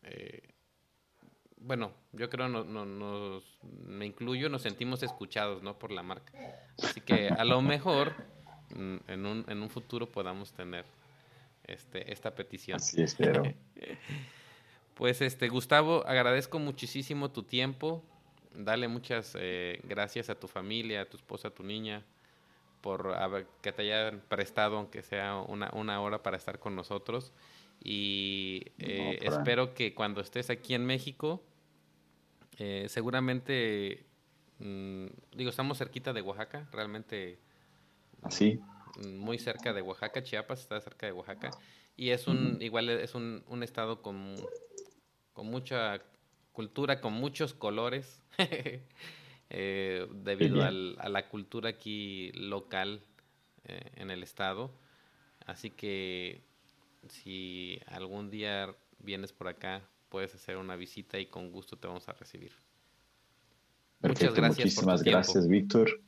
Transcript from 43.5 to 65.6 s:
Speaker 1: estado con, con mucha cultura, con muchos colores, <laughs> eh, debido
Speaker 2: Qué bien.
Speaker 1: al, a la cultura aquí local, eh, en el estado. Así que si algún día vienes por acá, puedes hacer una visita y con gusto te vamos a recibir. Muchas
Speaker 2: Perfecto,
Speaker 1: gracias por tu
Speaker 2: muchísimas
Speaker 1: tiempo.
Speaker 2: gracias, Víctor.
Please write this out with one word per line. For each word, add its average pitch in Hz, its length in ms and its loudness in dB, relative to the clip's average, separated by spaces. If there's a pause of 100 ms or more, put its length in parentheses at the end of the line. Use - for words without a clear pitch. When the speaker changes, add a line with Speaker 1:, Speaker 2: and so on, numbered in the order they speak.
Speaker 1:
estado 113 380 -2
con, 98 340 -8 (1000)
con 107 140 -10
mucha 120 540 -2 (500)
cultura, 135 480 0
con 110 140 0
muchos 139 400 0
colores, 120 680 -2 (160)
<laughs> 135 440 0 (680)
eh, 95 640 -2
debido 101 440 4
Speaker 2:
Qué - 60 8
bien. 92 60 6
Speaker 1:
al, 92 320 -2
a 98 100 -4
la 98 200 0
cultura 110 400 -4
aquí 101 640 -6
local, 98 680 -4 (600)
eh, 92 180 -12 (140)
en 95 160 -8
el 90 120 -6
estado. 98 480 -4 (720)
Así 101 260 -10
que 92 680 -6 (680)
si 92 800 -10
algún 95 420 -10
día 101 460 -4 (240)
vienes 98 340 -8
por 92 140 -8
acá, 92 340 -6 (280)
puedes 95 260 -4
hacer 95 220 -8
una 92 180 -6
visita 92 440 -8
y 95 80 -4
con 90 240 -10
gusto 92 260 -14
te - 100 -10
vamos 90 220 -10
a - 40 -8
recibir. - 380 -16 (1500)
Muchas - 180 6
Speaker 2:
Perfecto, 113 220 8
Speaker 1:
gracias 117 160 8 (180)
por - 80 4
tu 92 60 8
Speaker 2:
muchísimas 90 140 8
Speaker 1:
tiempo. - 140 10
Speaker 2:
gracias, 92 300 8
Víctor. 104 600 8